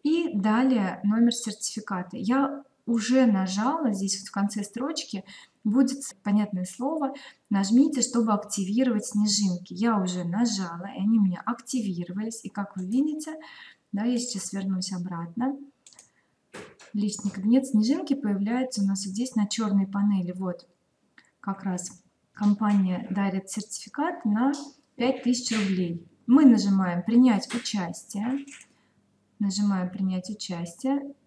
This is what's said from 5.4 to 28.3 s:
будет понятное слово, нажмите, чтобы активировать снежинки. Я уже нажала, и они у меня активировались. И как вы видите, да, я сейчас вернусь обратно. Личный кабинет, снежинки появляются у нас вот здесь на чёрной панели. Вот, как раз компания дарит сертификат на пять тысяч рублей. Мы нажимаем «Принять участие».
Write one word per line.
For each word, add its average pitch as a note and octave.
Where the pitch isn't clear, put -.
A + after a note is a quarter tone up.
будет C4+
понятное G3+
слово, C#4
нажмите, G#3+
чтобы A3+
активировать G#3
снежинки. G#3
Я A3
уже F3+
нажала, F#3+
и G#3
они G#3+
у G#3+
меня F3+
активировались. G3+
И F#3+
как -
вы F#3
видите, D4+
да, G3+
я A#3+
сейчас -
вернусь F#3+
обратно. F3+
Личный G#3
кабинет, A#3
снежинки B3+
появляются G#3+
у -
нас G3
вот F#3+
здесь A#3+
на G#3
чёрной G3+
панели. G3
Вот, F3+
как F#3+
раз F3+
компания G3+
дарит F#3+
сертификат -
на A3+
пять B3+
тысяч A#3+
рублей. F#3
Мы C#4
нажимаем F#3+
«Принять A#3
участие». A#3